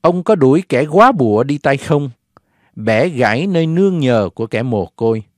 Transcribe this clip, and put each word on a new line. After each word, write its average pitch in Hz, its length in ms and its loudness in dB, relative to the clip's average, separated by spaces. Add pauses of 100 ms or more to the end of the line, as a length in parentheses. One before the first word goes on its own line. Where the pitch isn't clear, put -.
Ông 175 220 0
có 220 120 2
đuổi 151 340 4
kẻ 135 180 -2
quá 202 260 4
bụa 117 300 0
đi 143 160 -2
tay 139 180 -2
không, 143 340 -2 (680)
bẻ 110 320 0
gãy 123 380 0
nơi 165 200 0
nương 175 320 0
nhờ 117 360 0
của 113 120 -6
kẻ 113 160 -4
mồ 110 240 -4
côi. 113 360 -4 (160)